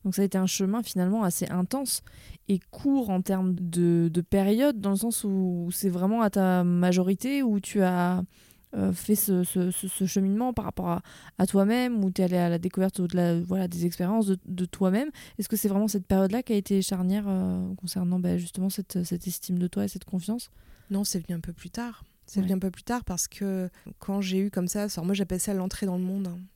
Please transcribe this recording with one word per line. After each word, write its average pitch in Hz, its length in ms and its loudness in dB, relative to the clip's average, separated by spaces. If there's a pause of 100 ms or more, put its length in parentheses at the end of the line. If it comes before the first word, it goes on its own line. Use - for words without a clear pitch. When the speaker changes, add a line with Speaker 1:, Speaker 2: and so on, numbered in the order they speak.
Speaker 1:
Donc 190 120 -2
ça 196 60 2
a 202 40 6
été 190 120 -2
un 190 100 2
chemin 202 360 0
finalement 190 400 0
assez 175 260 0
intense 254 520 -2 (460)
et 196 120 0 (120)
court 277 380 0
en 185 120 2
termes 185 380 0
de, 170 540 4
de 175 80 2
période, 214 580 2
dans 196 120 0
le 196 40 2
sens 220 300 -2
où 185 480 0
c'est - 160 0
vraiment 190 320 2
à 214 80 4
ta 185 340 4
majorité 180 800 2
où 214 160 2
tu 202 220 0
as, 180 420 2 (520)
euh, 190 180 2
fait 208 220 2
ce, 190 280 2
ce, 180 260 0
ce, 190 200 -4
ce - 160 -2
cheminement 202 480 0
par 220 100 -4
rapport - 240 -4
à, 170 140 0 (380)
à 185 60 6
toi-même, 226 600 2
où 190 40 2
t'es 185 140 0
allée 180 140 2
à 175 100 2
la 170 100 2
découverte 185 440 -2
au-delà, 175 400 2
voilà, 185 260 -2
des 175 180 -2
expériences 190 420 0
de, 190 180 2
de 180 200 -4
toi-même. 196 440 0 (300)
Est-ce 202 100 -4
que 220 80 0
c'est - 100 0
vraiment 202 220 2
cette 202 180 -2
période-là 196 340 4
qui 240 120 -2
a - 20 4
été 196 260 2
charnière, 190 460 0
euh, 185 480 0
concernant, 180 420 -2
bah, 180 200 0
justement 180 320 -4
cette, 185 340 -4
cette 175 240 -4
estime 180 320 -4
de 175 80 0
toi 202 160 -2
et 202 60 -2
cette - 160 -10
confiance ? 208 460 -6 (380)
Speaker 2:
Non, 196 140 -2
c'est 185 160 -2
venu 170 160 -6
un 165 60 -8
peu 175 120 -10
plus - 160 -16
tard. 233 360 -10 (240)
C'est 202 120 0
Speaker 1:
Ouais. - 60 0
Speaker 2:
venu 190 80 2
un 190 40 0
peu 190 120 -2
plus - 120 -18
tard 240 220 -4
parce 175 240 -4
que 190 400 -4 (300)
quand 196 200 -2
j'ai 190 200 0
eu 202 120 0
comme 180 160 -2
ça, 202 160 -2 (100)
alors 165 120 -6
moi 185 80 0
j'appelle 185 260 -2
ça 202 140 -2
l'entrée 190 320 -4
dans 185 100 -2
le 180 80 -2
monde, 190 240 -4
hein. 175 100 -10 (180)